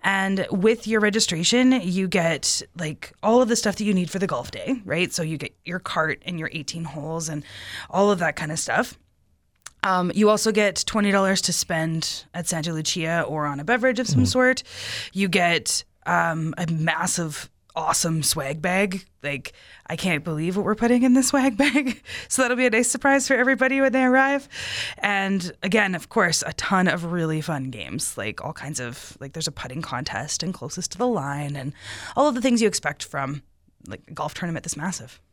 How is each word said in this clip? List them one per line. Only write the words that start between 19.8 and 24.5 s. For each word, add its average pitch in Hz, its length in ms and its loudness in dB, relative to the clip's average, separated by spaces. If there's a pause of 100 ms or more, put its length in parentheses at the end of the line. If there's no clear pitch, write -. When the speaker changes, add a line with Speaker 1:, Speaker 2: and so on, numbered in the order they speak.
Speaker 1:
I - 100 -6
can't 160 260 0
believe 165 340 -2
what 208 100 0
we're 214 80 2
putting 240 300 4
in 247 100 8
the 262 80 6
swag 262 340 2
bag. 269 440 2 (140)
<laughs> - 140 -12
So - 140 0
that'll 247 140 2
be 247 100 4
a 240 40 4
nice 226 200 2
surprise 277 360 2
for 269 80 4
everybody 262 460 4
when 262 120 4
they 262 120 4
arrive. 269 440 4 (500)